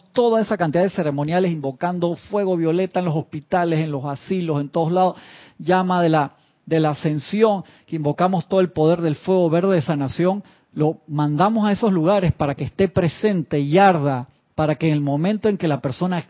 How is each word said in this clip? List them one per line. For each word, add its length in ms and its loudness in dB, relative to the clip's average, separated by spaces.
toda 300 2
esa 160 -2
cantidad 260 0
de 60 0
ceremoniales 640 -2
invocando 640 -4
fuego 420 -2
violeta 420 0
en 60 -2
los 100 -2
hospitales, 640 -2
en 120 -2
los 140 -6
asilos, 540 -4
en 100 -6
todos 220 0
lados, 260 2
llama 420 0
de 80 2
la, 240 0
de 140 0
la 120 2
ascensión, 720 0
que 120 -8
invocamos 500 0
todo 120 2
el 120 2
poder 300 2
del 140 0
fuego 340 0
verde 260 2
de 60 0
sanación, 640 -2
lo 240 0
mandamos 600 0
a 40 2
esos 220 0
lugares 400 2
para 220 -2
que 80 -8
esté 240 -2
presente 720 -2
y 180 0
arda, 500 4
para 200 0
que 120 -2
en 60 2
el 80 0
momento 460 -2
en 100 0
que 100 -2
la 120 0
persona 500 -4